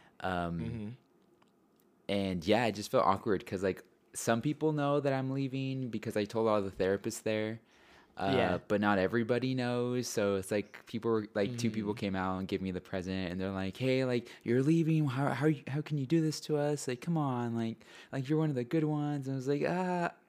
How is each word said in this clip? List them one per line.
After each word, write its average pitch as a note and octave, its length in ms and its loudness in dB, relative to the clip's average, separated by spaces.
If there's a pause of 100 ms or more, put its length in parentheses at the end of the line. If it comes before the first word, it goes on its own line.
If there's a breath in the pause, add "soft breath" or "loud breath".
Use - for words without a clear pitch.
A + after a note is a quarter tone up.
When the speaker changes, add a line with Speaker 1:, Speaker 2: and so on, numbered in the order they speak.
(200 loud breath)
Speaker 1:
Um, F2 400 -2
Speaker 2:
Mm-hmm. A2 280 -6 (1200)
Speaker 1:
and, F#2+ 380 -2
yeah, A2 200 4
it G#2 80 0
just G#2 160 -8
felt - 160 4
awkward G2 400 2
'cause, F#2+ 160 -4
like, F#2+ 200 0 (320)
some A#2 260 2
people D3+ 320 0
know C#3+ 280 2
that C#3 120 0
I'm C3 180 -2
leaving C3+ 600 -4
because G#2+ 260 -4
I G#2 80 2
told A2 240 0
all G#2+ 140 4
the F#2+ 80 -4
therapists G2 520 0
there. A2 380 -2 (560 loud breath)
Uh, G2 180 0
Speaker 2:
Yeah. F2+ 320 4
Speaker 1:
but G#2 140 2
not G#2 180 4
everybody A#2+ 560 2
knows. B2 540 -2
So G2+ 280 2
it's F#2+ 140 -4
like - 360 -4
people A#2 260 -2
were, G#2+ 220 0
like, A#2+ 220 0
two A#2 140 0
people G#2+ 220 -2
Speaker 2:
Mm-hmm. - 80 -8
Speaker 1:
came F#2+ 160 -2
out F#2 220 0
and F#2+ 100 -4
gave F#2 120 0
me F#2+ 120 -2
the F2 80 -4
present, F#2 500 -4
and F#2 100 -4
they're F#2+ 120 -2
like, F#2+ 240 -4
"Hey, C3 280 2
like, B2 240 -2 (140 loud breath)
you're A#2+ 200 2
leaving. D#3+ 440 4
How, C3+ 220 0
how, C3+ 220 2 (180)
how C#3 140 -4
can D3+ 160 -4
you C3+ 80 -2
do E3 140 2
this D#3 200 0
to D3+ 160 -2
us? D3 320 0
Like, B2 120 -4
come E3+ 160 -2
on, B2 380 0
like, A2+ 300 -4 (260 loud breath)
like, C3+ 180 -4
you're D3+ 100 2
one D#3 120 2
of C#3 60 -2
the B2 80 0
good D#3 200 0
ones." D3 440 -2
And C3+ 60 -2
I - 20 -2
was B2+ 100 -6
like, C#3+ 220 0
"Ah, F3 440 0 (160)